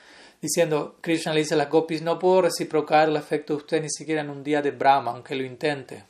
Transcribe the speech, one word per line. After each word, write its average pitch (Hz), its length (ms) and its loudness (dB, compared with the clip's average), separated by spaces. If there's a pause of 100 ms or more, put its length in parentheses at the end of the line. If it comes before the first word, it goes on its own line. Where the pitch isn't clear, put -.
(400)
diciendo: 156 600 0
Krishna 165 340 -2
le 156 60 2
dice 156 140 0
a - 20 4
las 143 120 2
gopis, 160 320 0
"No 165 180 -2
puedo 185 240 4
reciprocar 156 640 2
el 151 80 0
afecto 151 380 -4
de 147 40 -2
usted 156 240 -4
ni 151 80 -8
siquiera 151 300 -4
en 147 100 -6
un 139 140 -12
día 147 180 0
de 143 80 0
Brahma, 127 400 2
aunque 123 240 -10
lo 131 80 -4
intente. 131 680 -6